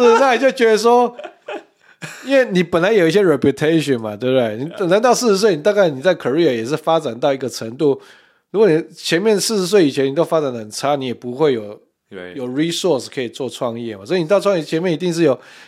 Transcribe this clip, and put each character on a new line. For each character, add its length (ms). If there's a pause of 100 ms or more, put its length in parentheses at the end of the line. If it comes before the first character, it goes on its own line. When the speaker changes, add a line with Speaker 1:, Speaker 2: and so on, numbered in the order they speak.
(200)
Speaker 1:
那 140
你 60
就 120
觉 140
得 120
说， 400 (1040)
因 140
为 140
你 100
本 180
来 140
有 140
一 40
些 120
reputation 760
嘛， 180
对 140
不 80
对？ 200
你 120 (180)
等 140
到 100
四 180
十 80
岁， 180
你 80
大 100
概 160
你 100
在 160
career 400
也 80
是 140
发 220
展 200
到 140
一 40
个 120
程 260
度， 240 (520)
如 80
果 100
你 240
前 260
面 200
四 180
十 80
岁 220
以 20
前 160
你 80
都 100
发 160
展 140
得 60
很 100
差， 260
你 120
也 60
不 200
会 200
有， 280 (260)
Speaker 2:
对。 280
Speaker 1:
有 140
resource 600
可 80
以 80
做 220
创 300
业 180
嘛， 80
所 100
以 60
你 60
到 120
创 160
业 80
前 180
面 120
一 40
定 140
是 120
有 160 (280)